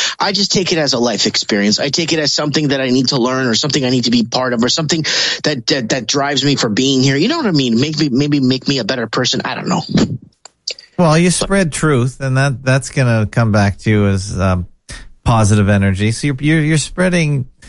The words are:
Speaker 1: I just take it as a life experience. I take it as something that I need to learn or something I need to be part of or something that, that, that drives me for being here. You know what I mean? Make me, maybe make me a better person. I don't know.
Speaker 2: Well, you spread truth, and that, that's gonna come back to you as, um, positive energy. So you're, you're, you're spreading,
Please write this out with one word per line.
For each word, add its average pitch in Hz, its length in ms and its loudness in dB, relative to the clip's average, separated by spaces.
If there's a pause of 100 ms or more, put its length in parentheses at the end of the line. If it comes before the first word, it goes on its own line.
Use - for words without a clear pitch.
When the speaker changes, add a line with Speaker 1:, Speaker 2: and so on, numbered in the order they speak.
(180)
Speaker 1:
I 190 140 -2
just 196 220 -2
take 185 180 0
it 170 60 0
as 139 160 0
a 120 60 0
life 113 280 0
experience. 104 540 0
I 143 80 -2
take 160 240 -2
it 160 60 0
as 147 140 0
something 151 360 0
that 135 100 0
I 131 120 -2
need 127 180 2
to 143 80 0
learn 131 300 0
or 113 80 0
something 131 280 -2
I 123 60 0
need 127 160 0
to 123 60 -2
be 120 120 2
part 123 300 -2
of 117 100 0
or 123 60 2
something 160 320 -2 (420)
that, 147 240 -2
that, 131 220 -2
that 127 180 -4
drives 143 380 0
me 143 100 2
for 123 140 -2
being 131 320 0
here. 135 160 2
You 175 100 2
know 320 80 0
what 320 120 -2
I 190 40 0
mean? 127 300 2
Make 151 180 -2
me, 156 80 0
maybe 143 320 0
make 131 300 0
me 139 100 0
a 110 60 -4
better 123 220 -4
person. 127 360 -2
I 127 120 -6
don't - 120 -8
know. - 140 -2 (1160)
Speaker 2:
Well, 160 200 4
you 180 120 4
spread 185 440 0
truth, 135 480 0
and 131 160 -2
that, 135 260 0
that's 131 280 0
gonna 117 340 2
come 113 260 0
back 101 280 2
to - 100 -2
you 104 180 4
as, 95 320 -2
um, 92 260 0 (600)
positive 107 420 4
energy. 101 460 2
So - 140 -4
you're, 139 120 -2
you're, 156 220 2
you're 156 160 2
spreading, 160 720 0 (200)